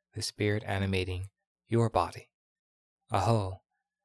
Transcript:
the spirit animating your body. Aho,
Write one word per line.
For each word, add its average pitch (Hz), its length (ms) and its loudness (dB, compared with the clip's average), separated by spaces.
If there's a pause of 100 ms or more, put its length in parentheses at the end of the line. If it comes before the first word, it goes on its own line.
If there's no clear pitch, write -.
(120)
the 104 100 -8
spirit 104 440 -2
animating 95 640 -2 (400)
your 117 200 4
body. - 420 -2 (840)
Aho, 101 480 2 (440)